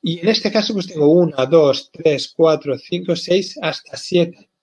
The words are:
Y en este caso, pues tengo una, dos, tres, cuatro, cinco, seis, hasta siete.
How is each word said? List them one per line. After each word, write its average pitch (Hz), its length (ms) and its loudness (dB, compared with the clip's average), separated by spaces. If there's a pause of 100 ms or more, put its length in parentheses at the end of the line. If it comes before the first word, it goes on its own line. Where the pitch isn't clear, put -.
Y 170 180 -6
en 170 80 0
este 214 240 0
caso, 214 220 -2
pues 190 140 -4
tengo 151 200 2
una, 151 380 2
dos, 143 440 2
tres, 156 460 -2
cuatro, 147 420 0
cinco, 180 380 -6
seis, 185 460 -2
hasta - 340 -8
siete. - 540 -4 (120)